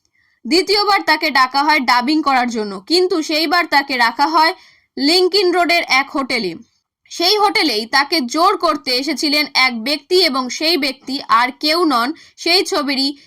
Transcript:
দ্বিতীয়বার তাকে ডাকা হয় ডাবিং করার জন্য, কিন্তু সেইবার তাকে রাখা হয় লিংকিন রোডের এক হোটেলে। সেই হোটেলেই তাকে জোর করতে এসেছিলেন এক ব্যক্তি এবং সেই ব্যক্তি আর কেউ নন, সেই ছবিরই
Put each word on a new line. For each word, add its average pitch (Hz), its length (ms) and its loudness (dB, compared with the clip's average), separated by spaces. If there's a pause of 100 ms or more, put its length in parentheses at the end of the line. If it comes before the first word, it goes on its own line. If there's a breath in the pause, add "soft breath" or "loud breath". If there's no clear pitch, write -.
(480)
দ্বিতীয়বার 381 540 2
তাকে 311 300 0
ডাকা 277 320 2
হয় 302 160 2
ডাবিং 254 420 0
করার 254 280 0
জন্য, 208 300 -6
কিন্তু 349 440 0
সেইবার 320 420 0
তাকে 277 320 0
রাখা 240 300 2
হয় 320 260 2 (440 soft breath)
লিংকিন 359 540 2
রোডের 339 360 2
এক 269 220 0
হোটেলে। 254 460 -4 (540)
সেই 381 280 -2
হোটেলেই 359 480 0
তাকে 285 360 0
জোর 339 360 0
করতে 320 340 -2
এসেছিলেন 285 600 -2
এক 247 300 0
ব্যক্তি 311 380 0
এবং 262 280 -2
সেই 320 280 -2
ব্যক্তি 269 500 -6
আর 240 220 2 (100)
কেউ 320 260 0
নন, 262 280 0 (240 loud breath)
সেই 349 260 0
ছবিরই 277 640 -2